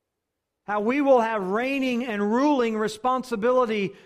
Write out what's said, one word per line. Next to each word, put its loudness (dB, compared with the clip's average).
How -4
we 0
will 6
have -2
reigning -2
and -2
ruling 2
responsibility -2